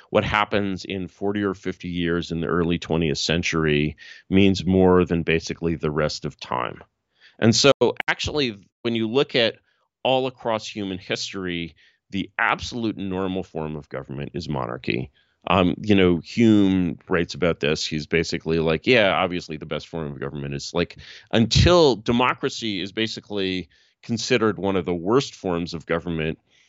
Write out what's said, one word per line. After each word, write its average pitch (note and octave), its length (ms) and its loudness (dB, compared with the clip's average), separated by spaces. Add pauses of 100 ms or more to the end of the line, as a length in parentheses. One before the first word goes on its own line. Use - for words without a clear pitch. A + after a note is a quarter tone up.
what G#2 160 2
happens G2+ 600 -2
in F#2 220 -8
forty G2+ 380 -4
or F#2+ 100 0
fifty F#2 320 -8
years E2+ 460 -2
in E2 80 -4
the D#2+ 80 -2
early E2+ 300 2
twentieth D#2+ 400 -2
century D#2 800 0 (300)
means G2 360 4
more F#2 400 6
than E2+ 180 -2
basically E2 540 -2
the D2+ 160 -2
rest D2+ 320 -2
of D2 160 -10
time. A#1+ 420 -6 (560)
And A2+ 160 4
so C#3 180 6 (360)
actually, D3 500 -4 (240)
when A#2 140 -2
you A2+ 100 -2
look C#3 300 0
at A2+ 220 0 (440)
all C3 240 2
across A2+ 400 -4
human F#2+ 320 -6
history, F2+ 800 -6 (340)
the G2 260 -6
absolute A#2 600 -2
normal F#2 480 -4
form D#2 320 -8
of D2 120 -14
government C2+ 460 -10
is D2 140 -8
monarchy. B1+ 640 -4 (340)
Um, F2+ 340 4
you G#2 140 2
know, F2+ 240 6
Hume F#2+ 800 4 (100)
writes F2 240 0
about E2 280 0
this. D2+ 260 -2
He's D2+ 200 -4
basically E2 520 0
like, D#2+ 280 0
"Yeah, G#2+ 280 4
obviously E2+ 420 -4
the D2+ 80 -12
best D2+ 240 -8
form D#2 240 -8
of A#1+ 80 -14
government C#2+ 320 -8
is," - 220 -8
like, E2+ 240 -2 (340)
until C#3+ 640 6
democracy A#2+ 840 -2
is G2 100 -8
basically G2+ 800 -4 (320)
considered A2 560 0
one F#2+ 180 -2
of F2 80 0
the F2 100 -2
worst A2 400 0
forms E2+ 380 -4
of D#2+ 140 -10
government D#2+ 520 -4 (300)